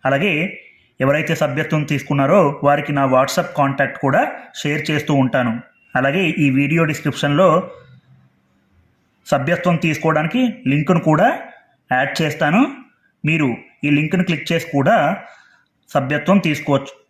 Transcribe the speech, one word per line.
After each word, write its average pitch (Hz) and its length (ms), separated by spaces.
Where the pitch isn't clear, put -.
అలాగే 147 240
ఎవరైతే 151 380
సభ్యత్వం 151 500
తీసుకున్నారో 143 480
వారికి 143 320
నా 139 60
WhatsApp 131 360
కాంటాక్ట్ 135 420
కూడా 143 200
షేర్ 147 280
చేస్తూ 151 320
ఉంటాను. 123 320
అలాగే 143 240
ఈ 143 40
వీడియో 147 320
డిస్క్రిప్షన్లో 147 560
సభ్యత్వం 165 440
తీసుకోవడానికి 160 560
లింక్ను 143 380
కూడా 160 180
యాడ్ 139 160
చేస్తాను. 156 400
మీరు 156 180
ఈ 147 120
లింక్ను 175 320
క్లిక్ 156 220
చేసి 165 240
కూడా 170 220
సభ్యత్వం 147 520
తీసుకోవచ్చు. 139 460